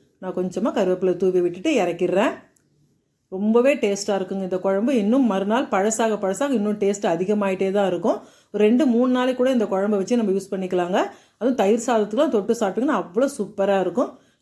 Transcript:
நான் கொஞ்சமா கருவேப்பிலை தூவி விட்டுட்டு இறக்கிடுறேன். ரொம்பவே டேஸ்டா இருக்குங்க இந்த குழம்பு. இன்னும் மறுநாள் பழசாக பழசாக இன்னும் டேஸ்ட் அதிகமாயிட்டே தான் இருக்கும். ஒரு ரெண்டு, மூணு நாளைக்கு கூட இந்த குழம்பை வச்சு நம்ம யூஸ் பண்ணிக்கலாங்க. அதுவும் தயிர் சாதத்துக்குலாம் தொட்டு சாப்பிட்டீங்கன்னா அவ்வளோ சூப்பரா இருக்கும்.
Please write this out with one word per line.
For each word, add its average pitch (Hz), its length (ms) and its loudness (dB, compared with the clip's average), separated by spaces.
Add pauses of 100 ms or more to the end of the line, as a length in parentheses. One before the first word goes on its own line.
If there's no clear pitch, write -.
(220)
நான் 185 140 -8
கொஞ்சமா 185 400 -2
கருவேப்பிலை 185 360 0 (100)
தூவி 180 220 2
விட்டுட்டு 185 260 -2 (120)
இறக்கிடுறேன். 180 520 0 (1000)
ரொம்பவே 220 380 4 (100)
டேஸ்டா 202 360 -2
இருக்குங்க 190 300 -6
இந்த 185 180 -2
குழம்பு. 196 340 0
இன்னும் 240 320 2
மறுநாள் 202 400 0
பழசாக 220 500 0
பழசாக 220 360 -2
இன்னும் 208 240 -2
டேஸ்ட் 202 320 -2
அதிகமாயிட்டே 190 540 0 (100)
தான் 196 120 2
இருக்கும். 226 280 -2 (340)
ஒரு 202 140 -4
ரெண்டு, 247 180 4 (100)
மூணு 254 220 2
நாளைக்கு 254 240 0
கூட 254 160 2
இந்த 214 160 2
குழம்பை 202 280 0
வச்சு 233 200 0
நம்ம 196 160 0
யூஸ் 190 160 -6
பண்ணிக்கலாங்க. 185 460 -2 (400)
அதுவும் 247 240 0
தயிர் 226 240 2
சாதத்துக்குலாம் 226 500 0
தொட்டு 214 240 0
சாப்பிட்டீங்கன்னா 226 420 0
அவ்வளோ 247 260 -2 (100)
சூப்பரா 196 460 0
இருக்கும். 180 280 -2 (300)